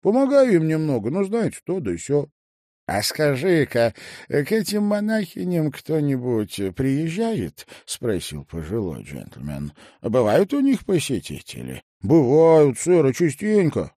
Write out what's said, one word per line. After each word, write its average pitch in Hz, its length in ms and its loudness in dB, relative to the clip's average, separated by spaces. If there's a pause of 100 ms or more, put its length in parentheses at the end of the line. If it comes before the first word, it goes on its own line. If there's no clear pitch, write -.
Помогаю 262 520 4
им 160 140 4
немного, 151 420 0
ну, 185 140 -2
знаете, 196 420 -2
то 185 140 -4
да 95 180 -4
се». 143 320 -2 (560)
«А 98 160 -2
скажи-ка, 143 920 0 (360)
к 143 220 -2
этим 208 320 -2
монахиням 202 880 -2
кто-нибудь 127 880 -2 (140)
приезжает?» 160 920 -4 (180)
спросил 85 600 -6
пожилой 82 580 -6
джентльмен. 71 680 -12 (280)
«Бывают 120 520 2
у 285 80 0
них 269 240 2
посетители?» 71 960 -4 (200)
«Бывают, 147 760 6
сэр, 165 300 4
и 131 60 2
частенько. 170 880 0